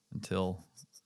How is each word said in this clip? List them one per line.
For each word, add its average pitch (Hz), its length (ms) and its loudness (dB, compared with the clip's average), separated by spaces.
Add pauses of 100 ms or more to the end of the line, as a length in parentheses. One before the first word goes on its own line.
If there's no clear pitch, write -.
(140)
until, 92 520 0 (400)